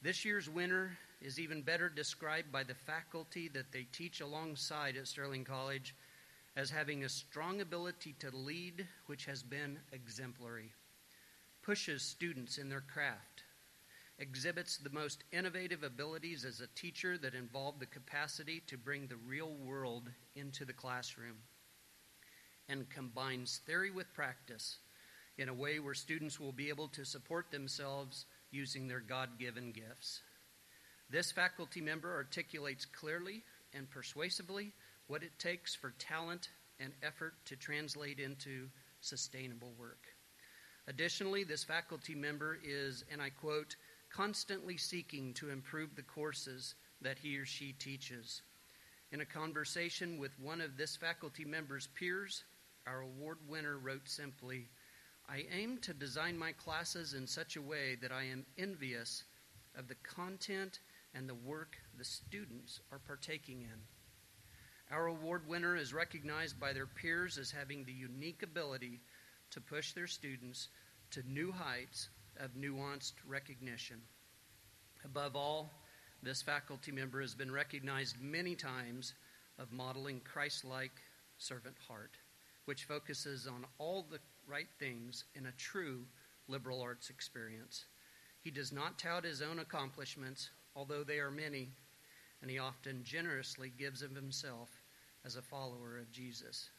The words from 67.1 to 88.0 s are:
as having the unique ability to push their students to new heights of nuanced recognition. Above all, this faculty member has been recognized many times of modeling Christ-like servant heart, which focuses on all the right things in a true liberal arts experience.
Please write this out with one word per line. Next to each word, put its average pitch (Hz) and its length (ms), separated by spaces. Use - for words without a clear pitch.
as 127 140
having 139 340
the 127 80
unique 131 500
ability 131 580
to 135 100
push 151 320
their 175 140
students 127 600
to 135 120
new 147 300
heights 127 560
of 135 200
nuanced 139 580
recognition. 127 800
Above 143 300
all, 151 380
this 131 200
faculty 143 500
member 135 300
has 127 120
been 131 180
recognized 135 680
many 165 360
times 127 600
of 127 140
modeling 131 500
Christ-like 131 800
servant 127 420
heart, 113 380
which 135 180
focuses 143 640
on 123 180
all 175 260
the 151 180
right 143 320
things 120 460
in 135 120
a 127 80
true 131 520
liberal 127 340
arts 123 280
experience. 113 760